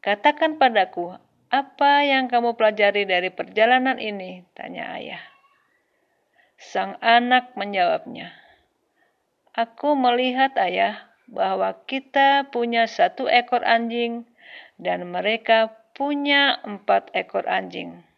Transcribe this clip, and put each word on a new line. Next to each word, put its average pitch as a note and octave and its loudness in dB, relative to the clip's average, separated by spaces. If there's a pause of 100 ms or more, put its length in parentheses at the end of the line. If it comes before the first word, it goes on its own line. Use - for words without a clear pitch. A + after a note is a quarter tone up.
katakan D4 0
padaku, F#3 2 (400)
apa C#4+ 2
yang C4+ 2
kamu A#3+ 0
pelajari G#3 2
dari F#3 0
perjalanan A#3+ 0
ini?" F#3 -10 (160)
tanya - -12
ayah. - -14 (1400)
Sang G3 -6
anak B3 2
menjawabnya, F3+ -4 (1200)
"Aku A#3 -2
melihat, B3+ 0
Ayah, G3 0 (320)
bahwa F#3+ -2
kita C#4 0
punya A#3 -2
satu F#3+ -2
ekor A#3+ 2
anjing A#3 -2 (560)
dan F3+ -6
mereka A3 0 (160)
punya C#4+ 0
empat G3 -2
ekor - -4
anjing. E3+ -6 (160)